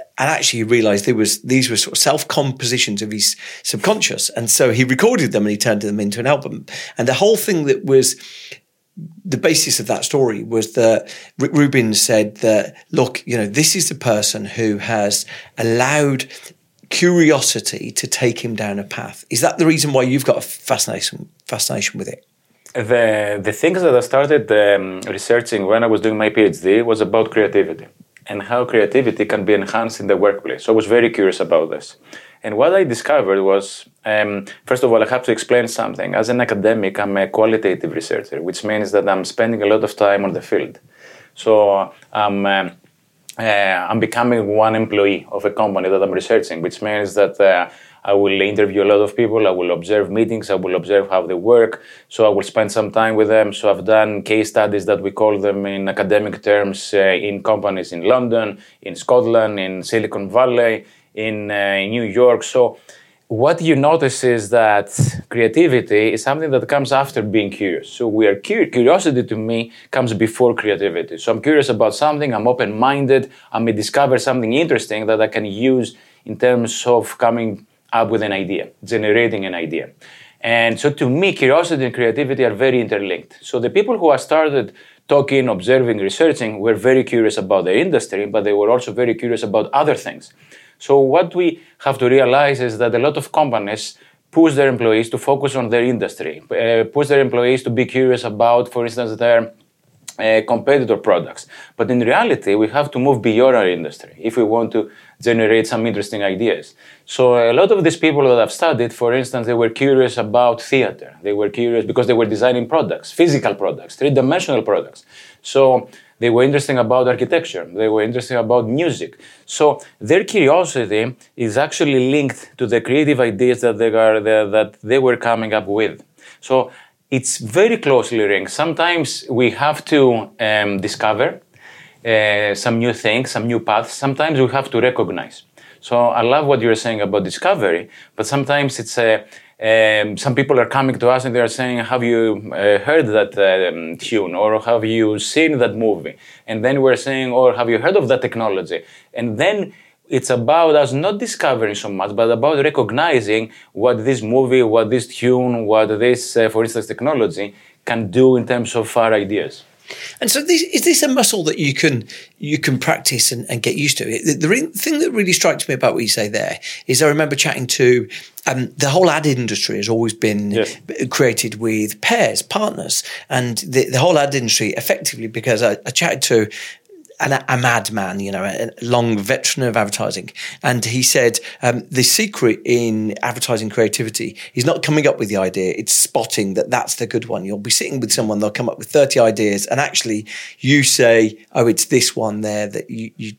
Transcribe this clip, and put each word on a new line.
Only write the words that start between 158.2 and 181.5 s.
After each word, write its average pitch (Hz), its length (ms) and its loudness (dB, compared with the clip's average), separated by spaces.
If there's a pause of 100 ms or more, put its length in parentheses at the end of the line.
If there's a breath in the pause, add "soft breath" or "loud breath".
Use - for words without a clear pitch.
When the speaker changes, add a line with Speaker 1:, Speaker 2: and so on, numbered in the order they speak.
Speaker 2:
in 120 100 0
terms 120 300 -4
of 113 220 -4
our 113 160 4
ideas. 98 500 -2 (560 loud breath)
Speaker 1:
And 359 120 -2
so 277 100 0
this, 330 220 2
is 220 200 -2
this 330 200 2
a 294 40 2
muscle 240 360 0
that 151 160 -2
you 143 140 0
can, 135 340 0 (320 loud breath)
you 147 180 -4
can 139 220 -2
practice - 520 -2
and, 120 200 -8
and 117 100 -4
get 117 160 -2
used 143 220 -2
to? 117 60 -6
The, 113 340 -2
the 156 80 0
re-, 247 200 0
thing 320 300 -4
that 320 140 0
really 202 220 0
strikes 165 340 0
me 143 80 -2
about 120 180 0
what - 80 -4
you 113 60 -4
say 104 200 -2
there 104 320 -6 (280 loud breath)
is 131 160 0
I 156 40 4
remember 147 280 0
chatting 135 320 -2
to, 123 400 2 (400 loud breath)
um, 131 300 -4
the 143 120 -2
whole 170 220 4
ad 151 160 -2
industry 117 500 -2
has 101 120 -4
always 113 240 0
been 104 380 -2
Speaker 2:
Yes. 107 240 -2 (100)
Speaker 1:
b-, - 220 -6
created 113 520 -2
with 107 420 -4
pairs, 220 400 0
partners. - 640 -4 (260 loud breath)
And 123 300 -4
the, 131 300 0
the 127 100 0
whole 170 180 4
ad 143 160 2
industry 113 360 -2
effectively, 123 580 -4
because 113 340 -2
I, 110 240 2
I 120 60 -6
chatted 143 320 -2
to 110 260 2 (720 loud breath)
an, 147 100 -2 (160)
a 127 100 0
madman, 110 640 -2
you 98 100 -6
know, 95 140 -6
a, 98 220 -6
a 117 200 -10
long 117 320 2
veteran 127 480 -2
of 113 120 -2
advertising. 104 520 -4 (340 loud breath)
And 123 200 -2
he 117 180 -2
said, 120 380 2 (220 loud breath)